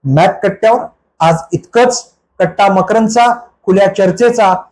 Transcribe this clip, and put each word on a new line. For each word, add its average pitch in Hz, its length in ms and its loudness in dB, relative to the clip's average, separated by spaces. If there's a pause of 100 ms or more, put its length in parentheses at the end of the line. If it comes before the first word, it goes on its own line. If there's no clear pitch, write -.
मॅक 156 420 0
कट्ट्यावर 220 340 0 (400)
आज 165 180 2 (140)
इतकंच. 240 540 -2 (340)
कट्टा 196 340 0
मकरंदचा, 220 600 0 (320)
खुल्या 190 300 0
चर्चेचा. 202 600 0 (160)